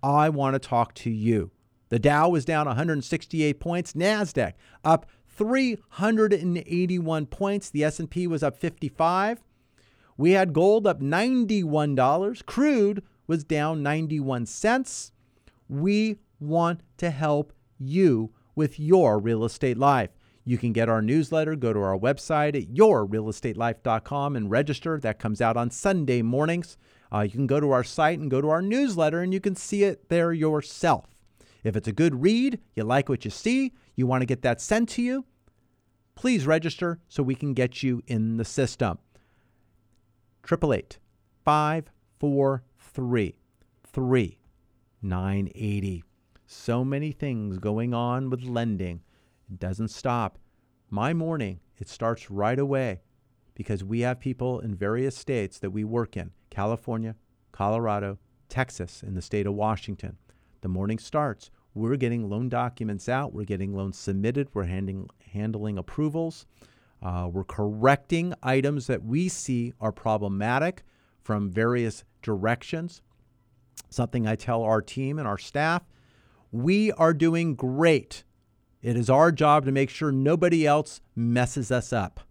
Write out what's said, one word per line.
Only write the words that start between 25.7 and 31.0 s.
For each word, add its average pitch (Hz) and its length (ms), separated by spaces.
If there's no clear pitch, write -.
Sunday 147 500
mornings. 151 560
Uh, 104 100
you 104 100
can 127 160
go 139 120
to 147 120
our 127 120
site 160 360
and 147 100
go 131 120
to 151 80
our 165 120
newsletter, 190 600
and 185 120
you 190 60
can 190 160
see 202 300
it - 240
there 170 240
yourself. 156 760